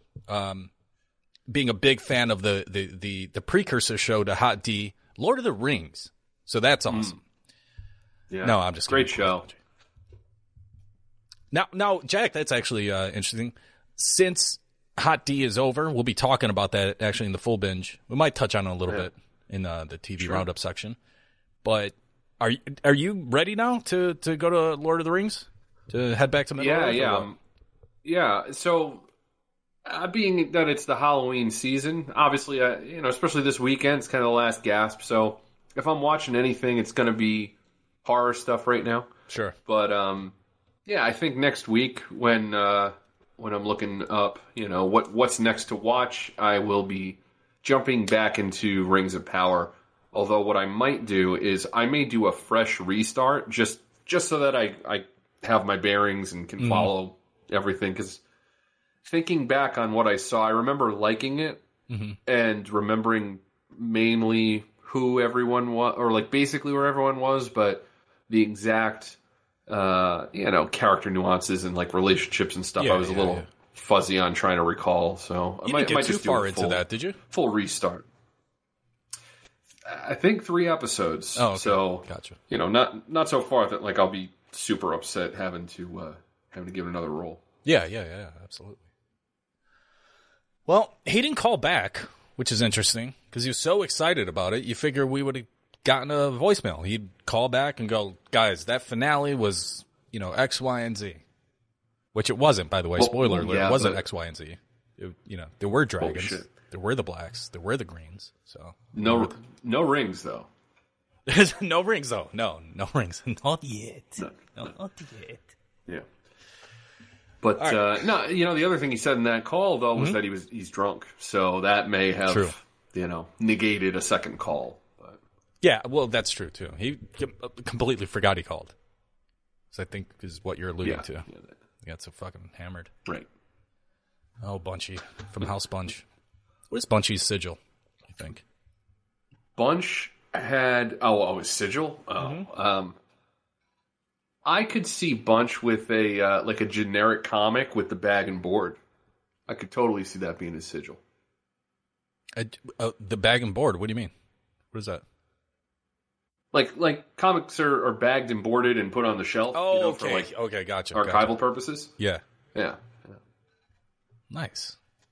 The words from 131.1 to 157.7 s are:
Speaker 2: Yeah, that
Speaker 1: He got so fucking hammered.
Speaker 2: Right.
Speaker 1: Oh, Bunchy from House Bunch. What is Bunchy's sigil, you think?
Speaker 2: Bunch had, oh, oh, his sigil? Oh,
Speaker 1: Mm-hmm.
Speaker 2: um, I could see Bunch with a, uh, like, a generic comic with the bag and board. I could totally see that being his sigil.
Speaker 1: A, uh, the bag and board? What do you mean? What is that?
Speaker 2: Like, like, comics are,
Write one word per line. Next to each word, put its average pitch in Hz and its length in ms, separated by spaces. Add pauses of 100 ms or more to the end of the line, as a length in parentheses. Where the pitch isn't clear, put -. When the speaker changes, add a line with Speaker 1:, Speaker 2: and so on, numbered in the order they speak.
Speaker 2:
Yeah, 82 80 (260)
that - 100 (220)
Speaker 1:
He - 60
got 80 160
so 82 100
fucking 87 440
hammered. 87 340 (180)
Speaker 2:
Right. - 180 (1200)
Speaker 1:
Oh, 101 160
Bunchy 92 400 (320)
from 98 120
House 101 220
Bunch. 95 400 (640)
What - 120
is 233 60
Bunchy's 104 380
sigil, 92 340 (500)
you - 100
think? - 260 (1120)
Speaker 2:
Bunch 156 560 (220)
had, 123 680
oh, 107 220
oh, 92 160
his 90 100
sigil? 139 580
Oh, - 60
Speaker 1:
Mm-hmm. 135 480
Speaker 2:
um, 98 340 (1500)
I 180 180
could 220 240
see 160 280
Bunch 113 460
with 110 300
a, 107 300
uh, 98 220
like, 107 180
a 107 40
generic 104 580
comic 113 520
with 101 140
the 101 60
bag 101 340
and 92 120
board. 90 360 (680)
I 117 80
could - 160
totally 110 340
see 98 140
that 87 200
being 85 140
his 80 120
sigil. 73 320 (1400)
Speaker 1:
A, 113 80 (340)
uh, 113 200
the 107 180
bag 117 260
and 104 100
board? 110 260
What 104 80
do 110 40
you 110 40
mean? 113 160 (600)
What 110 80
is 101 60
that? 92 180 (1500)
Speaker 2:
Like, 139 240
like, 156 380
comics 185 440
are, 143 280